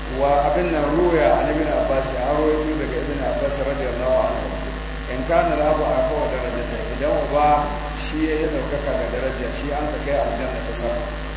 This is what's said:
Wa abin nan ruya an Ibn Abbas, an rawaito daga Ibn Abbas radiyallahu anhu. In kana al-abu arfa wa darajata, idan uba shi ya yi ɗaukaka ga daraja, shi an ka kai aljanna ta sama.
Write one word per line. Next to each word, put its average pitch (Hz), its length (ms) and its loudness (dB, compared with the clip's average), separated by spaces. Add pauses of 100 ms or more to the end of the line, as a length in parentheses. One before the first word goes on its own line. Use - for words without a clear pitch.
Wa 139 420 4
abin 175 220 2
nan 147 160 2
ruya 165 480 4
an - 160 2
Ibn 151 160 0
Abbas, 135 420 2
an 151 220 -2
rawaito 151 420 2
daga 131 220 -2
Ibn 139 260 -4
Abbas 139 340 -2
radiyallahu 127 600 0
anhu. - 300 0 (580)
In 127 180 -4
kana 170 320 2
al-abu 151 280 2
arfa - 320 2
wa 151 120 0
darajata, - 600 -4
idan 147 280 -2
uba 147 320 2 (460)
shi 156 300 -2
ya 156 100 2
yi 156 140 0
ɗaukaka 139 440 -2
ga 127 160 0
daraja, 123 440 -2
shi 139 180 -4
an 147 180 -2
ka 151 140 -4
kai 143 140 -2
aljanna 123 480 -2
ta - 100 -4
sama. 120 320 -2 (320)